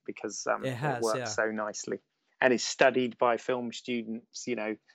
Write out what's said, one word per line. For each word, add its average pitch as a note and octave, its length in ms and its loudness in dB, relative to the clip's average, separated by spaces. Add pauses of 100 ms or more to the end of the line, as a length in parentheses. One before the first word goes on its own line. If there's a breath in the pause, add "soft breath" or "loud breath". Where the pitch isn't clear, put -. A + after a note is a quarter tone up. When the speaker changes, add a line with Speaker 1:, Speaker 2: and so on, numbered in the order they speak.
Speaker 1:
Because, - 440 -8
um, A2+ 180 0
Speaker 2:
It C3 40 -2
Speaker 1:
it B2+ 80 -6
Speaker 2:
has, B2+ 260 -2
Speaker 1:
works A2+ 160 2
Speaker 2:
yeah. B2 60 -4
Speaker 1:
so A2 260 0
nicely G#2+ 480 -6 (420)
and C3 100 8
is A2+ 140 2
studied B2+ 520 4
by A#2+ 200 4
film B2 340 -2
students, A2+ 720 -8
you A#2+ 120 -4
know, G#2+ 180 -4 (200 soft breath)